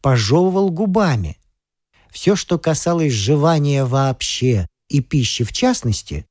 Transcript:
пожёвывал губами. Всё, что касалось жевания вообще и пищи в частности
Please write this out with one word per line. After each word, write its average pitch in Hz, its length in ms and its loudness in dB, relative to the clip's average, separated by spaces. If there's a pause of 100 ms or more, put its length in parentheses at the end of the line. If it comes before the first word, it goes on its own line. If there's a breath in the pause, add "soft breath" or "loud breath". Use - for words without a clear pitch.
пожёвывал 170 680 2
губами. 175 680 0 (720 soft breath)
Всё, - 280 0
что - 200 -2
касалось 160 540 0
жевания 143 720 2
вообще 127 840 0 (220)
и 143 120 2
пищи - 420 -2
в - 80 -6
частности 120 800 -2